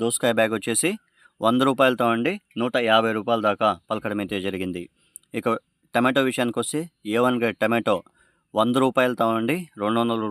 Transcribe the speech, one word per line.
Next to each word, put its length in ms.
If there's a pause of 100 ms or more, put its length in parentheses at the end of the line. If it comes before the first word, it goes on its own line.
దోసకాయ 300
బ్యాగ్ 200
వచ్చేసి 380 (500)
వంద 200
రూపాయలతో 480
నుండి 240 (240)
నూట 180 (140)
యాభై 280
రూపాయల 240
దాకా 300 (180)
పలకడం 340
అయితే 180
జరిగింది. 420 (500)
ఇక 220 (380)
టమాటో 360
విషయానికి 340
వస్తే 180 (260)
ఏ 100
వన్ 240
గ్రేడ్ 220
టమాటో 340 (560)
వంద 220
రూపాయలతో 580
నుండి 240 (240)
రెండు 180
వందల 200 (120)